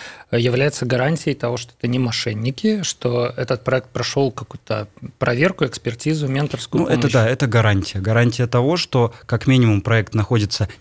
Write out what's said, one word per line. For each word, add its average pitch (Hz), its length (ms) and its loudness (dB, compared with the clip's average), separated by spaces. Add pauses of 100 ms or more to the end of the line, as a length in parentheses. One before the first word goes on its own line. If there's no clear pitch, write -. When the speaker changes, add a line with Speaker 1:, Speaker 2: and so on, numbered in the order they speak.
(300)
Speaker 1:
э, 120 80 0
является 127 480 0
гарантией 135 480 0
того, 123 220 -4
что - 200 -10
это - 120 -4
не 123 100 0
мошенники, 127 840 -2
что 120 420 -2 (100)
этот 123 280 -4
проект 135 260 0
прошёл 135 400 -2
какую-то - 560 -8 (320)
проверку, 135 460 2
экспертизу, 143 640 -4
менторскую 139 540 -2
Speaker 2:
Ну, 165 40 0
это 147 140 0
Speaker 1:
помощь. 117 140 2
Speaker 2:
да, 113 140 4
это 131 200 0
гарантия. 107 520 2
Гарантия 113 460 2
того, 131 300 2
что 120 360 0 (140)
как 117 220 -2
минимум 120 320 6
проект 113 340 0
находится 107 540 0 (120)